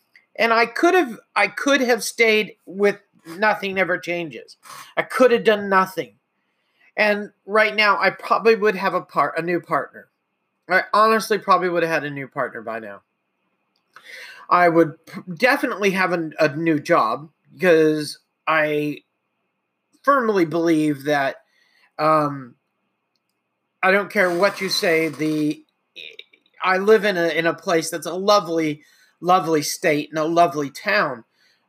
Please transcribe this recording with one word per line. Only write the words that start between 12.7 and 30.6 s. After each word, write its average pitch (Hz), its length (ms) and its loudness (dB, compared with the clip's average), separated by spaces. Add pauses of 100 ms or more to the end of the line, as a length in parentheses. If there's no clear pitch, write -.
now. 101 200 -16 (1500)
I 175 180 4
would 160 380 2
p-, - 160 -16 (120)
definitely 214 580 0
have 185 200 0
a, 165 260 -4
a 151 160 2
new 160 240 0
job 139 520 0 (220)
because 156 640 2 (280)
I 151 520 -2 (1040)
firmly 220 420 2
believe 156 600 -2
that, 143 320 -2 (640)
um, 147 580 -2 (1300)
I 185 80 2
don't 190 220 0
care 185 180 0
what 196 300 0
you 190 80 -6
say, 160 400 0
the, 151 560 -4 (1000)
I 185 160 2
live 202 260 4
in 202 120 0
a, 170 120 0
in 165 180 0
a 160 80 0
place 165 360 -2
that's 165 160 -8
a 165 80 -6
lovely, 170 680 0 (380)
lovely 165 420 2
state 151 480 -2
and 156 80 -6
a 156 60 -2
lovely 160 460 2